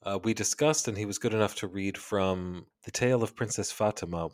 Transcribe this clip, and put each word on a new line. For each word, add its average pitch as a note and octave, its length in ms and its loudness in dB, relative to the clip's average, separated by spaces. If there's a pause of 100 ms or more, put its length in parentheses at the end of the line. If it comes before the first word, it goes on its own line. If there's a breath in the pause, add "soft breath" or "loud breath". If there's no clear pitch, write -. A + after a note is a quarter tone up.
Uh, G2 220 -2
we A2+ 100 2
discussed, D3 540 2
and G#2+ 100 -2
he G#2+ 80 -2
was G2+ 140 -6
good A2+ 140 0
enough G#2+ 220 2
to - 120 -6
read G2 300 -2
from F#2 720 0 (180)
The - 60 -10
Tale B2 300 4
of A2 140 -2
Princess G#2+ 340 -2
Fatima, F2 640 0